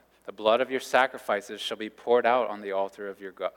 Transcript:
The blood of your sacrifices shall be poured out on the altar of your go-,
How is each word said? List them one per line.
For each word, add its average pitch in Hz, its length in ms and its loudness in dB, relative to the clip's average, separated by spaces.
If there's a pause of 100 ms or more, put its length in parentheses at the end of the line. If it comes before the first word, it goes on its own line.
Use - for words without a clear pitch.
(260)
The 101 60 -12
blood 110 300 4
of 127 100 -4
your 131 80 -2
sacrifices 120 800 0
shall - 160 -8
be 107 140 -8
poured 120 360 2
out 117 240 2
on 104 120 -10
the 98 100 -8
altar 98 380 -4
of 95 100 -12
your 95 140 -14
go-, 92 240 -4